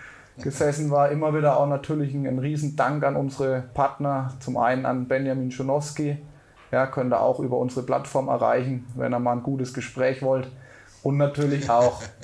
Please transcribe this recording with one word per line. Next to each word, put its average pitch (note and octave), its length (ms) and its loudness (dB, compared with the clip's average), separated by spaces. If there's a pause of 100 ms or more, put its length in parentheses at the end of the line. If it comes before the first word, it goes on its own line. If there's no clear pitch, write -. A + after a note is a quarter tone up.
(420)
gesessen D3 480 0
war, C#3+ 200 4
immer D3+ 260 0
wieder C#3+ 220 4
auch C#3+ 80 4
natürlich C#3+ 480 -2
ein, C#3 120 -2
ein B2+ 120 -2
Riesendank C#3+ 680 0
an C#3 120 0
unsere C3+ 480 -2 (100)
Partner, C#3 680 0
zum B2+ 160 -6
einen B2+ 300 2
an B2+ 220 -2
Benjamin C3 420 0
Schonowski, D3 680 -2 (540)
ja, C3 160 2
könnt B2+ 260 -2
ihr - 80 4
auch B2 200 2
über B2 180 0
unsere B2+ 260 -2
Plattform C3 440 0
erreichen, B2 680 0
wenn B2+ 180 -2
ihr A#2+ 60 0
mal B2 140 0
ein A#2+ 100 -2
gutes C3 320 -4
Gespräch C3 480 -2
wollt. C3 260 0 (540)
Und C#3+ 140 0
natürlich C#3+ 540 2
auch, A#2+ 320 4 (220)